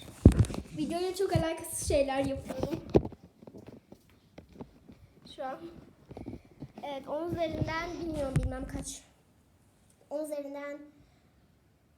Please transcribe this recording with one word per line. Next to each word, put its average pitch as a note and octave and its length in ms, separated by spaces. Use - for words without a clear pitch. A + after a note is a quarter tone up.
Videoya F4 380
çok F#4+ 220
alakasız E4 520
şeyler C4+ 360
yapıyorum. C4+ 560
Şu D4 80
an. C4 140
Evet, C4+ 260
on D#4+ 220
üzerinden D#4+ 600
bilmiyorum, D4+ 360
bilmem C4 300
kaç. - 360
On D4+ 140
üzerinden, C#4+ 540